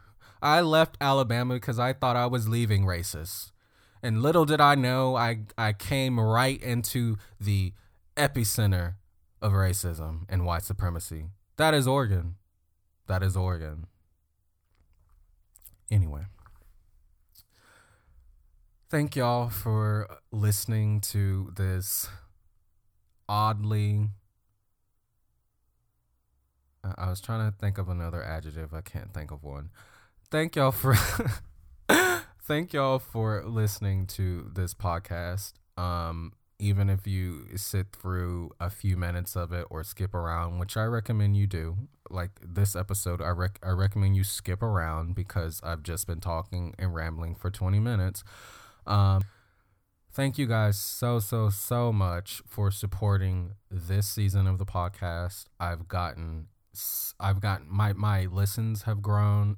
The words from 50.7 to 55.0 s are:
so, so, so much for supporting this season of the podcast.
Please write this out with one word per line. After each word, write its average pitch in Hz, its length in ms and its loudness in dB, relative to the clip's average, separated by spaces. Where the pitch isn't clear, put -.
so, 120 400 0
so, 107 300 0
so 120 420 0
much 92 560 0
for 101 240 0
supporting 95 800 0
this 95 360 0
season 98 400 2
of 95 100 2
the 98 80 -2
podcast. 87 800 -6